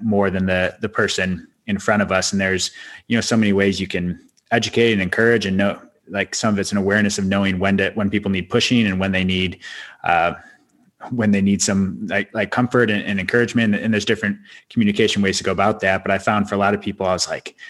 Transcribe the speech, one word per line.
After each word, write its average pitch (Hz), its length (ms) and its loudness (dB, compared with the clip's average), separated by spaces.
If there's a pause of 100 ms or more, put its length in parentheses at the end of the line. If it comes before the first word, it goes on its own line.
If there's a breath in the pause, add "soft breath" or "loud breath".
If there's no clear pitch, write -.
more 101 260 2
than 92 160 -2
the, 92 360 0
the 110 80 -4
person 92 580 -2 (200)
in 98 120 -2
front 104 220 2
of 95 100 0
us. 92 220 0
And 98 80 0
there's, 92 300 -2 (360 loud breath)
you 117 80 0
know, 113 60 2
so 117 160 0
many 107 160 4
ways 98 260 2
you 92 80 -4
can 87 320 -4 (320)
educate 117 420 2
and 98 80 0
encourage, 113 440 2
and 95 120 0
know, 98 220 0 (280)
like, 98 260 -4
some 110 220 0
of 98 40 0
it's 95 120 -4
an 104 80 -2
awareness 101 400 0
of 98 60 -2
knowing 98 340 0
when 98 180 2
to, 95 140 0
when 101 180 -2
people 101 220 -2
need 92 180 -4
pushing 117 380 2
and 92 120 0
when 95 120 0
they 92 120 0
need, 92 360 -2 (440 loud breath)
uh, 85 300 2 (800 loud breath)
when 113 180 0
they 101 120 4
need 98 200 2
some, 98 460 -2
like, 101 260 -4
like, 104 160 -2
comfort 123 400 2
and, 104 140 0
and 98 160 -4
encouragement. 113 560 2
And 110 180 0
there's 104 120 0
different 101 340 -2 (320 loud breath)
communication 104 500 2
ways 95 160 0
to - 60 -6
go 95 80 0
about 101 300 0
that. 95 220 0
But - 60 -4
I 98 80 2
found 104 320 0
for 104 60 -2
a - 20 0
lot 101 160 2
of 104 80 -4
people, 98 240 -6
I 92 80 2
was - 160 -2
like, - 260 -10 (140 loud breath)